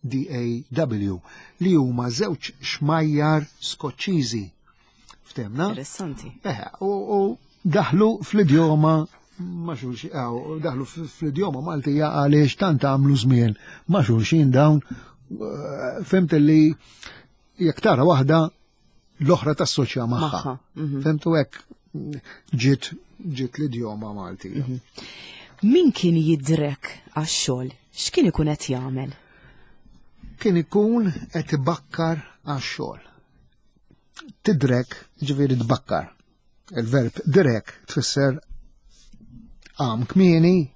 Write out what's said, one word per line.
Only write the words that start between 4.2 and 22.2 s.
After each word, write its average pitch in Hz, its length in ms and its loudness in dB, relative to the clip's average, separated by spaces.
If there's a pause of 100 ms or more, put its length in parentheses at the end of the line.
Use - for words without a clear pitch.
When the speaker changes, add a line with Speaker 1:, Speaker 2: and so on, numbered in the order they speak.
Speaker 1:
Ftemna? 127 460 -6
Speaker 2:
Interessanti. 143 640 -10 (100)
Speaker 1:
Eh, 135 220 -8 (140)
u, 196 140 -4 (180)
u 202 120 0 (440)
daħlu 190 440 2 (100)
fl-idjoma 160 760 4 (400)
ma' 170 420 -10
xulxin, 123 360 -10
eh, 135 140 -6
u 131 320 -8
daħlu 139 280 -6
fl-, 160 220 -14
fl-idjoma 151 520 -4
Maltija 147 520 -2
għaliex 147 440 4
tant 160 280 2
għamlu 139 320 4
żmien 117 400 4 (280)
ma' 180 180 2
xulxin 120 480 4
dawn, 147 280 6
eh, - 1200 -10
fimt 180 300 2
li 156 280 6 (1000)
jekk 165 240 0
tara 147 220 4
waħda, 156 340 4 (800)
l-oħra 151 340 2
tassoċja 135 520 -2
magħha. 123 240 -2
Speaker 2:
Magħha, 127 240 -6 (180)
mhm. 143 300 -6
Speaker 1:
Fimtu 156 320 0
hekk, - 260 -2 (880)